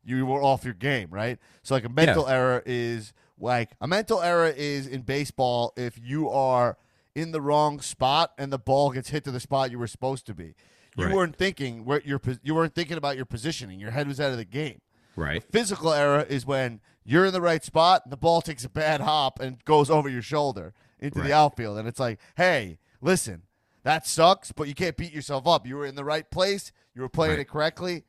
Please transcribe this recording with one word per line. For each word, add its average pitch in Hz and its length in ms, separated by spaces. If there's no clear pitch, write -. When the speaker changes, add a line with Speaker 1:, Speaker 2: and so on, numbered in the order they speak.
Speaker 1:
you 131 220
were 139 160
off 135 220
your 123 100
game, 117 360
right? 110 280
So, - 120
like, 123 100
a 117 40
mental 151 380
Speaker 2:
Yeah. 131 80
Speaker 1:
error 127 320
is, 117 460
like, 120 320
a 113 60
mental 202 360
error 170 340
is 143 320
in 135 140
baseball 123 760
if 120 260
you 139 280
are 127 460
in 165 160
the 156 100
wrong 147 400
spot 139 580
and 139 140
the 135 60
ball 139 320
gets 127 200
hit 147 140
to 139 60
the 127 100
spot 135 300
you 120 80
were 120 80
supposed 131 400
to 107 80
be. 80 200
You - 100
Speaker 2:
Right. 190 80
Speaker 1:
weren't 180 220
thinking 131 480
where 139 200
your 139 140
pos-, 123 240
you 147 140
weren't 165 180
thinking 165 220
about 143 200
your 131 100
positioning. 113 520
Your 104 140
head 143 160
was 135 100
out 139 140
of 127 60
the 113 80
game. 135 340
Speaker 2:
Right. 78 280
Speaker 1:
A - 100
physical 185 400
error 143 300
is 135 220
when 131 360
you're 165 220
in 190 60
the 185 80
right 170 240
spot 175 400
and 127 80
the 139 60
ball 165 240
takes 131 220
a 127 40
bad 156 340
hop 147 380
and 127 240
goes 151 260
over 151 180
your 127 140
shoulder 117 500
into - 220
Speaker 2:
Right. 135 80
Speaker 1:
the 143 60
outfield. 120 440
And 110 100
it's 120 120
like, 120 180
"Hey, 143 420
listen, 123 420
that 156 240
sucks, 175 460
but 151 160
you 143 60
can't 175 220
beat 170 160
yourself 143 340
up. 160 200
You 131 100
were 143 100
in 135 80
the 143 100
right 156 260
place. 196 420
You 127 80
were 127 60
playing 156 240
Speaker 2:
Right. 151 80
Speaker 1:
it 135 80
correctly. 165 600